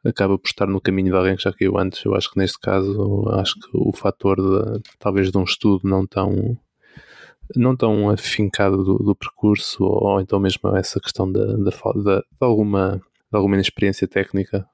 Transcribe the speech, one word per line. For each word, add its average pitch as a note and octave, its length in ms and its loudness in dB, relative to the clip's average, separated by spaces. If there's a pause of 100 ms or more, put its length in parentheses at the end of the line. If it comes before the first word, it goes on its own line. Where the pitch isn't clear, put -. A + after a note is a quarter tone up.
acaba G2 360 0
por - 100 -6
estar - 180 -2
no G2 140 -2
caminho F#2+ 300 0
de F#2+ 60 0
alguém F#2 200 2
que - 60 -10
já F#2+ 100 -2
caiu F#2+ 260 0
antes. F#2 240 -4
Eu G2+ 120 -2
acho - 180 -2
que - 60 -2
neste F#2+ 200 -2
caso, G2+ 760 -2
acho G2+ 280 0
que - 140 -20
o G#2+ 180 0
fator G2 440 -2
de, G#2 440 0 (180)
talvez G2 320 0
de G2+ 60 -2
um F#2+ 80 2
estudo G2 420 0
não F#2+ 200 0
tão, G2 500 -2 (1000)
não B2 200 2
tão G#2+ 320 2
afincado G2+ 760 0
do, F#2+ 140 2
do G2+ 160 2
percurso, - 720 -2
ou, G2+ 200 0
ou G2 160 2
então G2 180 -2
mesmo G2 380 0
essa F#2+ 240 -2
questão - 300 -4
da, G2+ 260 -2
da G2 160 0
fal-, G2+ 280 -4
da, G2+ 200 2
de - 40 -16 (140)
alguma, G2+ 640 0 (300)
de A2 60 -2
alguma G2 200 2
inexperiência G2 500 0
técnica G2 680 -4